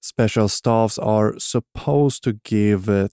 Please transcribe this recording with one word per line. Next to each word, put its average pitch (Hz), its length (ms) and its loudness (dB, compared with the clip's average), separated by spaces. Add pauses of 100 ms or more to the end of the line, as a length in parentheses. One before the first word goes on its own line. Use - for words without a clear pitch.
special 110 460 0
staffs 113 500 0
are 107 400 0
supposed - 880 -2
to 120 100 -2 (100)
give, 104 440 2
uh, 98 240 2